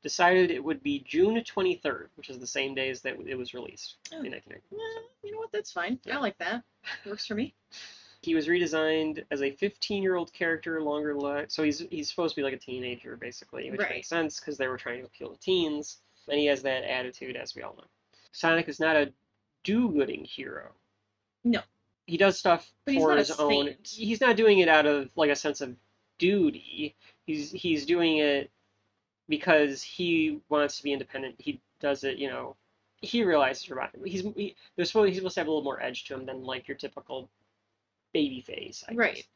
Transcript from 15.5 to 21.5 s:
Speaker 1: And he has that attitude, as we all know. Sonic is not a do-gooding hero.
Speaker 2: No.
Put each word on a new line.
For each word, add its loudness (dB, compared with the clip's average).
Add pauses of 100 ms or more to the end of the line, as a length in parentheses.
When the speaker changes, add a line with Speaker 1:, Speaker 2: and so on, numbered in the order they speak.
Speaker 1:
And 0
he 2
has 2
that 0
attitude, -6
as -12
we -12
all -12
know. -20 (480)
Sonic 2
is -8
not 4
a 4 (520)
do-gooding 2
hero. -12 (680)
Speaker 2:
No. 2 (460)